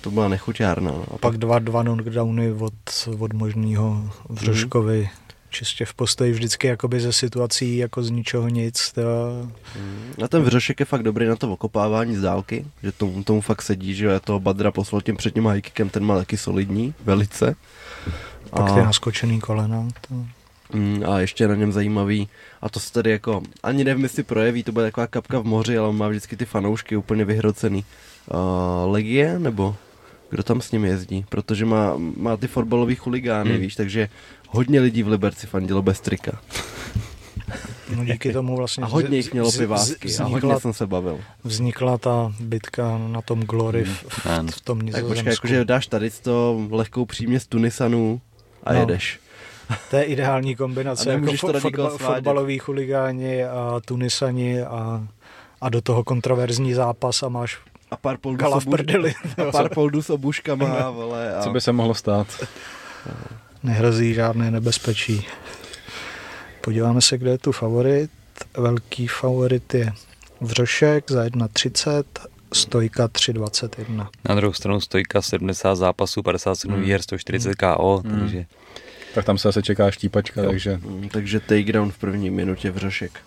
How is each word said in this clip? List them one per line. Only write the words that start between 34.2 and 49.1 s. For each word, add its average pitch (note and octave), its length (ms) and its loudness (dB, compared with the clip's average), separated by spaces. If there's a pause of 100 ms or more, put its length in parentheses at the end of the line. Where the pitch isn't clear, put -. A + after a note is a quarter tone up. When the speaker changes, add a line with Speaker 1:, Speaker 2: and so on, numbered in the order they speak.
Speaker 1:
hodně B2+ 320 4
lidí A#2+ 220 4
v G2+ 60 0
Liberci G#2 380 2
fandilo F#2+ 360 0
bez F#2+ 180 2
trika. - 400 -4 (1600)
Speaker 2:
No, A#2+ 80 0
díky A#2+ 280 -2
tomu B2+ 240 -2
vlastně B2+ 280 -4
Speaker 1:
A - 20 -4
hodně C#3 240 2 (120)
Speaker 2:
z-, - 20 -2
Speaker 1:
jich - 80 -8
mělo A#2 180 2
Speaker 2:
z-, A#2 80 0
Speaker 1:
pivásky G#2+ 500 0
Speaker 2:
z-, A2 120 -4
Speaker 1:
a B2 40 0
hodně B2 140 0
Speaker 2:
vznikla, C3+ 220 4
Speaker 1:
jsem A#2+ 120 -2
se G#2+ 140 -4
bavil. F2+ 340 -2 (240)
Speaker 2:
vznikla B2 540 0
ta A#2+ 420 2
bitka A2+ 580 -4
na A2+ 240 -4
tom A2+ 200 -2
Glory A2+ 420 0
v, F#2+ 240 -6
v, - 180 -8
Speaker 3:
Hmm. E2 220 0
Speaker 2:
v - 120 -10
tom A#2 200 -2
Speaker 1:
Tak A2 60 -2
počkej, A2 160 -2
Speaker 2:
Nizozemsku. A#2 280 0
Speaker 1:
jakože A#2+ 340 2
dáš B2+ 220 2
tady A2 240 0
to A#2+ 600 0
lehkou A2+ 340 0
příměs B2 420 -2
Tunisanů A#2 720 2 (440)
a - 80 2
Speaker 2:
No. - 80 6
Speaker 1:
jedeš. - 380 0 (720)